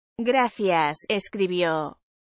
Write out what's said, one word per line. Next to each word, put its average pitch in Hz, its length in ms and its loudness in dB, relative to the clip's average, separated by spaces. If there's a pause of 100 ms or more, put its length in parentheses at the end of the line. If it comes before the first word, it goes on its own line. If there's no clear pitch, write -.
(220)
Gracias", 202 760 2 (100)
escribió. 175 880 -2 (280)